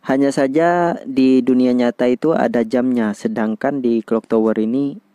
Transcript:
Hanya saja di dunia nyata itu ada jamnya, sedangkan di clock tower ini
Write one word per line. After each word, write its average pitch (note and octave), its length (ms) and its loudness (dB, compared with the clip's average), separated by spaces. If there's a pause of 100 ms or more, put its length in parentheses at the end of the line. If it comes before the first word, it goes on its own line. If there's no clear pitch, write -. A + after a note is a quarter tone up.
Hanya C#3 320 0
saja E3+ 720 0
di C3 320 4
dunia B2+ 320 2
nyata B2 400 0
itu D#3 240 0
ada A#2 320 0
jamnya, A#2+ 480 -2
sedangkan A2+ 640 -4
di A#2 240 0
clock A2+ 240 -4
tower A2 320 0
ini C#3 400 -4 (160)